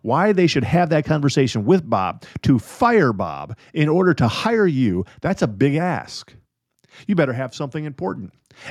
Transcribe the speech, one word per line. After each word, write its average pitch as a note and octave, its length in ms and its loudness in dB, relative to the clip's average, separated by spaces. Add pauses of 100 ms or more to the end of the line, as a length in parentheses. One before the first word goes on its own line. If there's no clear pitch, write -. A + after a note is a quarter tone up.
why E3+ 320 0
they F3+ 160 4
should C3+ 160 0
have E3 260 2
that D#3 140 0
conversation C#3 600 0
with D#3 240 2
Bob F#2 360 -2 (180)
to C3 160 4
fire G#3+ 540 2
Bob D#2+ 440 -6 (160)
in D3+ 160 0
order F3+ 260 4
to D3 120 2
hire A3 400 2
you, A#2 380 0 (160)
that's F#3 220 -2
a B2 60 0
big C3 280 0
ask. D#3+ 580 -6 (720)
You G3+ 80 -2
better C#3+ 180 0
have B2+ 220 -8
something D3+ 300 -8
important. F3+ 480 -10 (380)